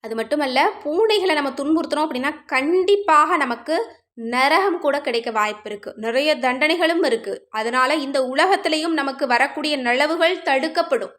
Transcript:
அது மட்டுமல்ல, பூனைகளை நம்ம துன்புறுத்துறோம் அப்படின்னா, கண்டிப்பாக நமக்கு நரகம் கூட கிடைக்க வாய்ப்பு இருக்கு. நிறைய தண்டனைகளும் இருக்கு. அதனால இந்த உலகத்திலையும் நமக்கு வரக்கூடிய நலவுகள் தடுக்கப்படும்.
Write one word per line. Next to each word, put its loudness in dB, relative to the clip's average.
அது -10
மட்டுமல்ல, 2
பூனைகளை 2
நம்ம 0
துன்புறுத்துறோம் 0
அப்படின்னா, -4
கண்டிப்பாக 4
நமக்கு -2
நரகம் 0
கூட 0
கிடைக்க -4
வாய்ப்பு -4
இருக்கு. -12
நிறைய 0
தண்டனைகளும் 0
இருக்கு. -4
அதனால 0
இந்த -2
உலகத்திலையும் 0
நமக்கு -2
வரக்கூடிய 0
நலவுகள் 0
தடுக்கப்படும். -2